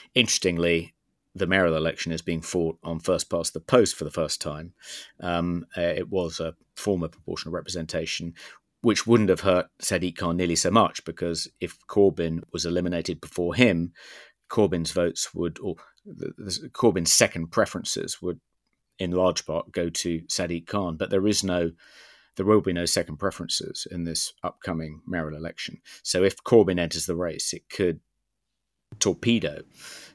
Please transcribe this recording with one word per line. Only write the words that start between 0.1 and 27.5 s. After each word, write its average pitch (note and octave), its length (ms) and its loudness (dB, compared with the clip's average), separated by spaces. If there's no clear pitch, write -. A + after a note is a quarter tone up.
Interestingly, E2+ 800 2
the F#2 140 -4
mayoral F2 300 4
election D#2+ 340 -2
is E2 120 -4
being E2 200 -4
fought E2 400 -2
on E2 160 -6
first E2+ 320 -2
past E2+ 240 -2
the - 60 -10
post A#2+ 340 4
for - 80 -12
the D#2 80 -6
first - 300 -4
time. D#2+ 320 -10
Um, F2 440 -2
uh, F2+ 40 -2
it F2 280 -2
was F2 300 -2
a E2 160 -6
form F#2 300 0
of D#2+ 80 -6
proportional E2+ 420 -10
representation, E2+ 800 -6
which A2+ 240 4
wouldn't A2 220 6
have F2+ 120 4
hurt F#2 280 2
Sadiq F2 360 -2
Khan E2+ 200 -2
nearly F2 200 0
so F2+ 160 2
much, G#2 320 2
because E2 440 -6
if - 260 -8
Corbyn E2+ 560 4
was E2+ 140 -6
eliminated F2 540 -2
before F2 340 -4
him, F2 380 4
Corbyn's F2 400 2
votes - 420 -2
would, E2+ 280 -4
or F#2 160 -8
the, - 320 -12
the, F#2 360 -10
Corbyn's F2+ 400 4
second E2+ 400 2
preferences - 680 -2
would F2 200 -6
in F2+ 140 -4
large F2+ 340 2
part - 240 -6
go E2+ 180 -2
to E2 340 -4
Sadiq E2+ 440 -4
Khan. F2+ 300 -4
But F#2 140 -4
there G2 180 4
is G2+ 160 2
no, F2 260 0
there F#2+ 100 -4
will G#2 160 6
be F#2 120 0
no F2 140 -2
second E2 320 -2
preferences - 680 -6
in F2 140 -6
this E2+ 300 -4
upcoming D#2+ 640 -8
mayoral D#2+ 300 -4
election. E2 440 -10
So F#2 220 2
if - 180 2
Corbyn F#2+ 380 8
enters E2 260 -2
the F2+ 80 -2
race, E2 380 -4